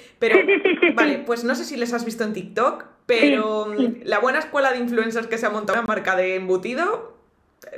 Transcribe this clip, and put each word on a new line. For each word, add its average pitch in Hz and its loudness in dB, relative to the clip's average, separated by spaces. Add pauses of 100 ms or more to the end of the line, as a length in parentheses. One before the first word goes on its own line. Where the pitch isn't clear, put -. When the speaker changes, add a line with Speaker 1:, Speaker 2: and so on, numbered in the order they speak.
(180)
Speaker 1:
pero 226 4
Speaker 2:
Sí, 381 8
sí, 392 4
sí, 359 2
sí, 339 4
Speaker 1:
vale, 285 2
Speaker 2:
sí. 233 -8
Speaker 1:
pues 233 -2
no 247 0
sé - -6
si 285 -10
les 240 -2
has 233 -4
visto 226 -6
en 214 -4
TikTok, 226 -2 (220)
pero, 214 2
Speaker 2:
Sí, 208 -6
sí. 240 2
Speaker 1:
mm, - -6
la 214 2
buena 262 2
escuela 277 0
de 247 -2
influencers 226 -2
que 226 -4
se 233 -2
ha 208 2
montado 208 -2
una 226 -4
marca 202 -2
de 185 2
embutido, 208 -2 (600)